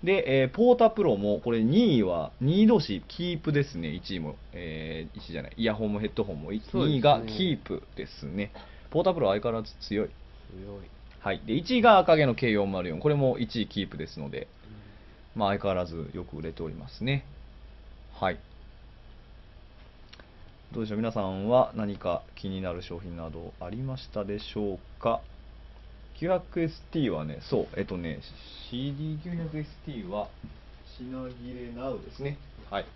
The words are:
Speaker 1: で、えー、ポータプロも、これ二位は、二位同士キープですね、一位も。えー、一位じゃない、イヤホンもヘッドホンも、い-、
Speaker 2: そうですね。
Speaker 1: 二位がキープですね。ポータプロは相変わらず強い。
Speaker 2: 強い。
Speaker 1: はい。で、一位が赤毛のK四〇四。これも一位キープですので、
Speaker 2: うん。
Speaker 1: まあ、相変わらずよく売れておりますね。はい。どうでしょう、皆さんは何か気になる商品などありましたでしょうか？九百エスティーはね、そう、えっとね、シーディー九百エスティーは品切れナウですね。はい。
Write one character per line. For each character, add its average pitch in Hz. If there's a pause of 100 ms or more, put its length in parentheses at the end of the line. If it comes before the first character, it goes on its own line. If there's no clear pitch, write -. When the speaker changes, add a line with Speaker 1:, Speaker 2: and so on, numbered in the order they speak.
Speaker 1:
で、 165
え 131
ー、 127
ポ 240
ー -
タ 233
プ 214
ロ 135
も、 104
こ 120
れ 113
二 165
位 107
は、 85 (100)
二 170
位 220
同 220
士 101
キ 175
ー 160
プ 156
で 143
す 135
ね、 82
一 90
位 90
も。 76 (180)
え 80
ー、 -
一 -
位 -
じ 80
ゃ -
な -
い、 -
イ 113
ヤ 110
ホ 110
ン 104
も 104
ヘ 107
ッ -
ド 110
ホ 95
ン 73
も、 78
い-、 107 (100)
Speaker 2:
そ 127
う 139
で -
す -
ね。 151
Speaker 1:
二 139
位 -
が 143
キ 113
ー -
プ - (140)
で 67
す -
ね。 95 (400)
ポ 156
ー -
タ 185
プ 165
ロ 113
は 95
相 101
変 117
わ 113
ら 107
ず -
強 104
い。 -
Speaker 2:
強 -
い。 - (1080)
Speaker 1:
は 98
い。 78
で、 110
一 175
位 -
が 220
赤 170
毛 151
の 120
K 117
四 101
〇 90
四。 80
こ 147
れ 147
も 131
一 113
位 98
キ 101
ー -
プ -
で 73
す -
の 71
で、 65 (880)
Speaker 2:
う -
ん。 -
Speaker 1:
ま 101
あ、 -
相 98
変 98
わ 95
ら 90
ず 80
よ 90
く 76
売 78
れ 82
て -
お 80
り -
ま -
す -
ね。 135 (960)
は 92
い。 - (2250)
ど 113
う -
で 107
し -
ょ 104
う、 -
皆 113
さ 110
ん 95
は 123
何 101
か 87 (140)
気 101
に 95
な 90
る 90
商 85
品 87
な 82
ど 85
あ 90
り 104
ま 131
し -
た 107
で 104
し -
ょ 104
う 92 (220)
か？ 117 (960)
九 165
百 180
エ 160
ス - (120)
テ 165
ィ 147
ー 110
は 78
ね、 76 (100)
そ 107
う、 -
え 98
っ 98
と 92
ね、 82 (500)
シ 120
ー 139
デ 147
ィ 156
ー 151
九 175
百 160
エ 151
ス 147 (160)
テ 151
ィ 110
ー 90
は 101 (680)
品 127
切 123
れ 123
ナ 127
ウ 110
で -
す 135
ね。 143 (340)
は 98
い。 95 (100)